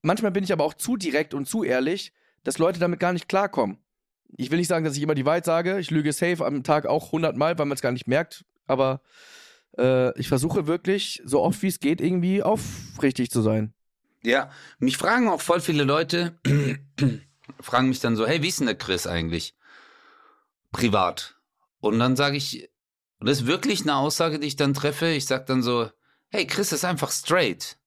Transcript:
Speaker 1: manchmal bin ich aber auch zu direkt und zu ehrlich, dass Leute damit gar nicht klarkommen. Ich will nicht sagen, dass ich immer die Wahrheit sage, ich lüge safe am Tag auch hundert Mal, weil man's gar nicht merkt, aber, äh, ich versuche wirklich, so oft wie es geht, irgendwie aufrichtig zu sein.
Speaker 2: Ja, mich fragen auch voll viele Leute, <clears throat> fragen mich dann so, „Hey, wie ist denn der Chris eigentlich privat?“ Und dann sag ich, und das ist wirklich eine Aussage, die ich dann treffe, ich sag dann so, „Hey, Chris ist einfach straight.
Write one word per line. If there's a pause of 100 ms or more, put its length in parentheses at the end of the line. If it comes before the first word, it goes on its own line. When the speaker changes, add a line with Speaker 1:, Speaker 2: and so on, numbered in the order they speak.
Speaker 1:
manchmal
bin
ich
aber
auch
zu
direkt
und
zu
ehrlich, (300)
dass
Leute
damit
gar
nicht
klarkommen. (600)
Ich
will
nicht
sagen,
dass
ich
immer
die
Wahrheit
sage,
ich
lüge
safe
am
Tag
auch
hundert
Mal,
weil
man's
gar
nicht
merkt, (200)
aber, (760)
äh,
ich
versuche
wirklich,
so
oft
wie
es
geht,
irgendwie
aufrichtig
zu
sein. (500)
Speaker 2:
Ja, (300)
mich
fragen
auch
voll
viele
Leute,
<clears throat>
fragen
mich
dann
so,
„Hey,
wie
ist
denn
der
Chris
eigentlich (1160)
privat?“ (440)
Und
dann
sag
ich, (500)
und
das
ist
wirklich
eine
Aussage,
die
ich
dann
treffe,
ich
sag
dann
so, (400)
„Hey,
Chris
ist
einfach
straight.